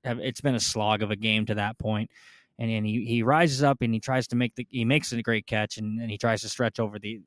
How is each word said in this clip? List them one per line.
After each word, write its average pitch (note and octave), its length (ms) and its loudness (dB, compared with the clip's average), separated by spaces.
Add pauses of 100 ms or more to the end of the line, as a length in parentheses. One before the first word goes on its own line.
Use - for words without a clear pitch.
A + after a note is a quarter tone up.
have, A#2+ 140 -4
it's A#2+ 220 -6
been C3+ 140 2
a A2 60 0
slog G#2+ 400 0
of G#2 100 0
a G#2+ 60 0
game G#2+ 300 2
to A2 80 -2
that G#2+ 220 -2
point. G#2+ 320 -2 (480)
And, A2+ 140 -2
and G#2+ 140 0
he, G#2+ 180 0
he A#2 180 2
rises C#3 420 4
up C#3 180 4
and A#2 120 2
he A2 60 0
tries C3 300 0
to A#2+ 80 0
make A#2+ 180 0
the, B2 140 -8
he A#2+ 160 -2
makes D3 260 2
a A#2 100 -2
great A2 240 0
catch G#2+ 320 -2
and, G#2+ 220 -4
and A#2 100 -6
he G#2+ 80 -6
tries A2+ 220 2
to A2+ 80 -8
stretch A2+ 320 -2
over G#2+ 180 -4
the, G#2+ 300 -8